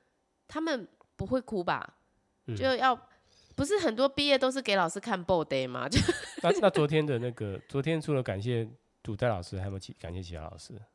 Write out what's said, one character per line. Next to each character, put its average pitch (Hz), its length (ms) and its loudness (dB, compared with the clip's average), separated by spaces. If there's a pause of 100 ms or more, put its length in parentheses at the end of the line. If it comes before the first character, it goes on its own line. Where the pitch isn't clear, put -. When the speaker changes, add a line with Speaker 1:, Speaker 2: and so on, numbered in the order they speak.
(460)
Speaker 1:
他 302 140 -8
们 294 260 -2 (300)
不 196 100 -6
会 247 140 0
哭 214 220 -4
吧？ 160 340 -4 (500)
Speaker 2:
嗯。 113 100 -4
Speaker 1:
就 101 80 0 (120)
要， 240 220 4 (560)
不 277 100 -2
是 403 140 2
很 302 160 2
多 262 140 4
毕 285 180 0
业 277 120 6
都 262 120 2
是 262 100 -2
给 214 160 2
老 175 120 4
师 196 120 -6
看 196 220 -4
报 165 220 2
day 131 240 -2
吗？ 123 180 -4
<laughs> 147 40 -6
就 226 80 4 (440)
Speaker 2:
那， 170 80 4 (100)
那 202 100 6
昨 151 160 4
天 151 180 2
的 139 140 0
那 120 140 -2
个， 101 360 -6
昨 139 120 -2
天 156 200 0
除 151 120 -4
了 131 100 2
感 98 180 -2
谢 113 280 0 (340)
主 107 140 -6
带 123 120 0
老 95 140 -2
师， 95 160 -8
还 92 60 -4
有 101 60 -6
没 98 40 -6
有 95 40 -8
其-， - 200 -14
感 85 140 -10
谢 92 100 -8
其 87 120 -12
他 78 80 -10
老 82 140 -12
师？ - 160 -18 (220)